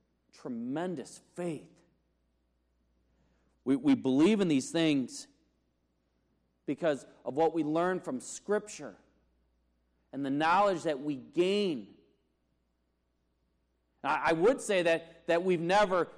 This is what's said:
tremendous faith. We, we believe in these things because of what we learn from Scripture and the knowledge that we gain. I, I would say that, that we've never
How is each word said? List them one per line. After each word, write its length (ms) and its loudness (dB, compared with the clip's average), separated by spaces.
tremendous 800 -8
faith. 340 -8
We, 140 2
we 180 4
believe 460 4
in 80 2
these 200 0
things 580 0
because 400 -4
of 120 -8
what 180 2
we 100 -2
learn 380 0
from 180 -8
Scripture 760 -8
and 140 -6
the 40 -4
knowledge 540 2
that 160 -2
we 160 -6
gain. 720 -2
I, 220 -2
I 80 4
would 260 4
say 240 0
that, 440 -2
that 140 2
we've 200 0
never 560 2